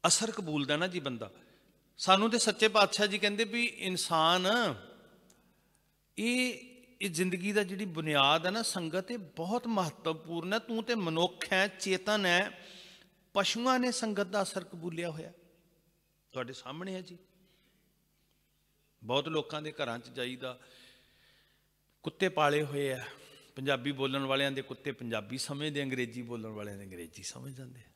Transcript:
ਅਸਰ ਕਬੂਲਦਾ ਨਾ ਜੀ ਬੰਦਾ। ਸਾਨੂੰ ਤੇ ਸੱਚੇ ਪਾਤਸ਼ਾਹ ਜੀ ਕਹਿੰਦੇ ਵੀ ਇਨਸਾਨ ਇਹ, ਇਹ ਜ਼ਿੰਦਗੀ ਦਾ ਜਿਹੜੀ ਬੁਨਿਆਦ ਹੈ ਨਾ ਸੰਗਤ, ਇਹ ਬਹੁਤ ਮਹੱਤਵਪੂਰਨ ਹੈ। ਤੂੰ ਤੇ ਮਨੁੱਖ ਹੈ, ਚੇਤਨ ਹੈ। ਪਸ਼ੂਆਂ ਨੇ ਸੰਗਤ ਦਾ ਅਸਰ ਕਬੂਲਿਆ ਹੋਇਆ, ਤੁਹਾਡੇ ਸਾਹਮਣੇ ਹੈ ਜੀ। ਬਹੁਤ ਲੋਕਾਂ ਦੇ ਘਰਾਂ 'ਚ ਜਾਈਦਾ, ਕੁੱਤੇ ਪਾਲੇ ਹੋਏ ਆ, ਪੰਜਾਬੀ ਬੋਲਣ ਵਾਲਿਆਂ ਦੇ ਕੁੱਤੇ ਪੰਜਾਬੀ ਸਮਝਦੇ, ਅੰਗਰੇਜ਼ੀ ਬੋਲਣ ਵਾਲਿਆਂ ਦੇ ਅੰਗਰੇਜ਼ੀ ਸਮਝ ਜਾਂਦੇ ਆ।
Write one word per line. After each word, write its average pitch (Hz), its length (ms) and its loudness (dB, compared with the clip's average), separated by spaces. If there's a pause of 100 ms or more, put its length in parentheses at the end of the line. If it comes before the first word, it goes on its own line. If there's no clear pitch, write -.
ਅਸਰ 220 240 2
ਕਬੂਲਦਾ 151 460 -2
ਨਾ 170 100 0
ਜੀ 180 140 -6
ਬੰਦਾ। 117 300 -8 (680)
ਸਾਨੂੰ 196 320 6
ਤੇ 233 80 2
ਸੱਚੇ 220 300 4
ਪਾਤਸ਼ਾਹ 202 380 6
ਜੀ 202 120 0
ਕਹਿੰਦੇ 208 260 2
ਵੀ 233 220 -2
ਇਨਸਾਨ 180 800 4 (1700)
ਇਹ, 247 400 0 (420)
ਇਹ 196 100 -2
ਜ਼ਿੰਦਗੀ 185 420 0
ਦਾ 208 100 4
ਜਿਹੜੀ 190 220 -4
ਬੁਨਿਆਦ 156 640 4
ਹੈ 185 40 2
ਨਾ 226 120 -2
ਸੰਗਤ, 185 480 -2
ਇਹ 240 80 -6
ਬਹੁਤ 190 480 -4
ਮਹੱਤਵਪੂਰਨ 165 880 -2
ਹੈ। 220 60 0
ਤੂੰ 226 260 -4
ਤੇ 240 100 0
ਮਨੁੱਖ 175 580 0
ਹੈ, 190 160 4
ਚੇਤਨ 196 580 0
ਹੈ। 180 420 2 (680)
ਪਸ਼ੂਆਂ 240 440 4
ਨੇ 247 120 2
ਸੰਗਤ 208 340 -2
ਦਾ 196 180 0
ਅਸਰ 185 220 -4
ਕਬੂਲਿਆ 170 460 -6
ਹੋਇਆ, 165 220 -12 (1000)
ਤੁਹਾਡੇ 127 200 -6
ਸਾਹਮਣੇ 165 420 -10
ਹੈ 185 60 -8
ਜੀ। 180 180 -18 (1900)
ਬਹੁਤ 139 240 0
ਲੋਕਾਂ 151 340 -2
ਦੇ 151 100 -8
ਘਰਾਂ 123 260 -4
'ਚ 123 100 -14
ਜਾਈਦਾ, 127 520 -8 (1400)
ਕੁੱਤੇ 185 260 -2
ਪਾਲੇ 151 340 4
ਹੋਏ 143 300 -2
ਆ, 127 120 -6 (520)
ਪੰਜਾਬੀ 135 360 0
ਬੋਲਣ 135 320 -2
ਵਾਲਿਆਂ 139 280 2
ਦੇ 135 100 -6
ਕੁੱਤੇ 135 300 -8
ਪੰਜਾਬੀ 113 460 -6
ਸਮਝਦੇ, 143 440 -4
ਅੰਗਰੇਜ਼ੀ 123 400 -4
ਬੋਲਣ 117 240 -8
ਵਾਲਿਆਂ 104 300 -10
ਦੇ 98 80 -14
ਅੰਗਰੇਜ਼ੀ 90 380 -14
ਸਮਝ 127 340 -12
ਜਾਂਦੇ 127 240 -16
ਆ। 113 40 -20 (120)